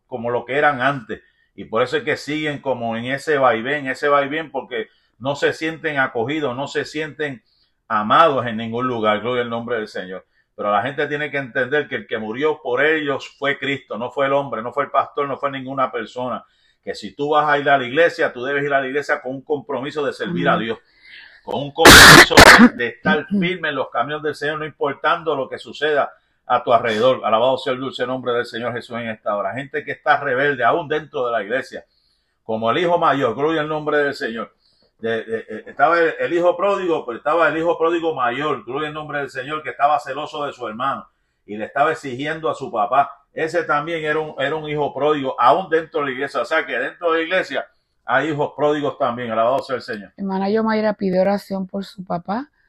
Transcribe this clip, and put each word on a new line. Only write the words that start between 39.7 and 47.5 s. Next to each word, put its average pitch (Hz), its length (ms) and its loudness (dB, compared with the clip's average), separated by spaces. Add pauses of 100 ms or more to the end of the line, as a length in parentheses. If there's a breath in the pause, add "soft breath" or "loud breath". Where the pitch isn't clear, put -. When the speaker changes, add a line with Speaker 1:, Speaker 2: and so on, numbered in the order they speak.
Speaker 1:
estaba 143 280 2
celoso 143 460 -8
de 135 80 -8
su 120 140 -10
hermano 117 400 -6 (380)
y 104 120 -12
le 107 80 -8
estaba 147 260 0
exigiendo 147 580 -6
a 135 60 -2
su 123 160 -10
papá. 117 400 0 (220)
Ese 160 300 -2
también 156 420 -2
era 151 140 0
un, 151 200 -6
era 139 160 -2
un 151 140 -8
hijo 147 240 -2
pródigo, 135 460 0
aún 147 300 4
dentro 160 300 -2
de 143 80 -2
la 131 60 -2
iglesia. 135 280 -4
O 113 40 -4
sea 160 200 0
que 127 140 -6
dentro 160 320 -4
de 165 80 2
la 165 60 -2
iglesia 165 420 -4 (380)